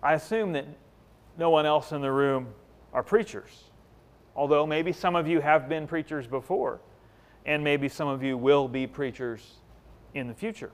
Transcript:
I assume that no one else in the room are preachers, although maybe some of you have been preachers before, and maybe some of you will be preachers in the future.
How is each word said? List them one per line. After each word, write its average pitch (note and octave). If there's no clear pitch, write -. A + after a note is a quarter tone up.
I D3
assume G3
that C#3+
no E3
one D#3
else D3+
in D3
the C#3
room C3+
are B2+
preachers, -
although D3
maybe D#3+
some F3
of E3
you E3
have D3
been D#3
preachers D3+
before, B2+
and D3
maybe C#3+
some D3+
of C3+
you C3+
will C3+
be C3
preachers B2
in C3
the A#2
future. -